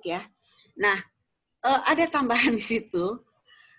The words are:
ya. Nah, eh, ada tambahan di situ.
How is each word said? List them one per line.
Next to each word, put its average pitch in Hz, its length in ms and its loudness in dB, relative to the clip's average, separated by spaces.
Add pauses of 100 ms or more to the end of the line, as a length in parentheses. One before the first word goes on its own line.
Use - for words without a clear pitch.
ya. 180 160 -6 (540)
Nah, 196 180 2 (680)
eh, 269 240 4
ada 320 200 4
tambahan 254 480 2
di 208 40 -4
situ. 214 580 -4 (600)